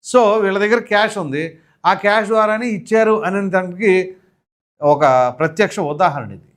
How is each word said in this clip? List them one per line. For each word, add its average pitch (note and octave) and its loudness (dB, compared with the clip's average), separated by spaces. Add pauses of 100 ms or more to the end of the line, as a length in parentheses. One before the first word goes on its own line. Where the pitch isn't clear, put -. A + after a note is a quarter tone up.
(160)
So, A3 4
వీళ్ళ G3 0
దగ్గర G#3 0
క్యాష్ G#3 -2
ఉంది, D#3+ -8 (280)
ఆ F#3 2
క్యాష్ G3+ 0
ద్వారానే A3 0
ఇచ్చారు G#3+ 0
అనే G3 -2
దానికి F#3 -2 (680)
ఒక C3+ 4
ప్రత్యక్ష F3 -2
ఉదాహరణ D3 -2
ఇది. F#2 -20